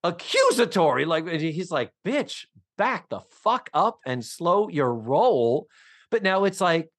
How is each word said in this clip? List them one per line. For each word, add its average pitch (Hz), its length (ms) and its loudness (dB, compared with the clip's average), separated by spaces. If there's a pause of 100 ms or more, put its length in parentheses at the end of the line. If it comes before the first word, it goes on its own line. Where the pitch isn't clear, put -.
Accusatory, 175 1000 2
like, 160 220 -2
and 165 140 -4
he's 165 280 -4
like, 131 220 -4 (140)
"Bitch, 277 400 -4 (320)
back 226 320 -2
the 92 100 -8 (100)
fuck - 440 -4
up 175 320 0
and 127 200 -6
slow 185 420 0
your 135 260 0
roll." 131 760 2 (420)
But 220 140 -2
now 190 220 2
it's 190 140 -2
like 165 400 0